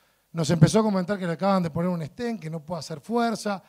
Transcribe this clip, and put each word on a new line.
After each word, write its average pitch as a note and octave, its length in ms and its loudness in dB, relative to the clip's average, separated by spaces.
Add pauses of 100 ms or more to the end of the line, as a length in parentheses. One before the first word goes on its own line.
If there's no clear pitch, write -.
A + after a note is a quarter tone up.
(340)
nos D#3+ 160 0
empezó E3 300 6
a A3 40 4
comentar G3 340 0
que F#3 80 -6
le E3+ 60 -2
acaban F#3+ 320 2
de D#3+ 60 -2
poner E3+ 200 -2
un F3 120 -4
estén, A#3 360 -6
que D#3+ 120 -10
no D#3+ 160 -10
puede E3+ 140 -8
hacer D3 200 -10
fuerza, G#3 680 -2